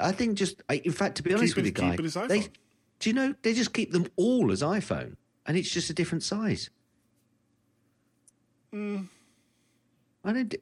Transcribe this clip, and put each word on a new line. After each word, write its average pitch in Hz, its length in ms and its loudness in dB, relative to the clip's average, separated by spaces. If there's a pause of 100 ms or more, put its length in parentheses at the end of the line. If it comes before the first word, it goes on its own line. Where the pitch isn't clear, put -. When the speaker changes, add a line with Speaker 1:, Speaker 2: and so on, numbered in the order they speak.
Speaker 1:
I 185 120 2
think 214 260 0
just, - 300 -2
I, 147 80 0
in 165 160 -2
fact, - 240 -2
to - 80 -6
be 180 100 2
honest - 220 2
Speaker 2:
Keep 120 80 2
Speaker 1:
with - 20 2
Speaker 2:
it, - 20 2 (140)
Speaker 1:
you, 87 60 4
Guy, - 80 2
Speaker 2:
keep - 40 0
it 165 60 0
as 156 80 -4
Speaker 1:
they, 208 260 0
Speaker 2:
iPhone. 208 100 -4 (500)
Speaker 1:
do 220 100 0
you 226 40 4
know, 269 280 2
they 226 100 2
just 233 220 0
keep - 160 -2
them 175 240 2
all 208 380 4
as 95 100 0
iPhone, 123 540 -2 (300)
and 156 100 0
it's - 140 -2
just 175 200 -2
a 156 40 -6
different 165 280 0
size. 202 480 -2 (2000)
Speaker 2:
Mm. 208 360 -6 (1160)
Speaker 1:
I 202 80 0
don't, 247 300 -2